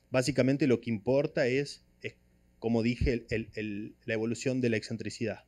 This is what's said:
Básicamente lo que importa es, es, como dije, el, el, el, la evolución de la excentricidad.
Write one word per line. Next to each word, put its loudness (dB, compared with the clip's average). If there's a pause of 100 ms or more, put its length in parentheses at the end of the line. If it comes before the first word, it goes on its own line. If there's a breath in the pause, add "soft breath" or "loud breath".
(100)
Básicamente 2
lo 4
que -6
importa 0
es, -2 (180)
es, -10 (420)
como 2
dije, 2
el, -4
el, -2
el, -6 (100)
la -2
evolución -2
de 2
la 2
excentricidad. -6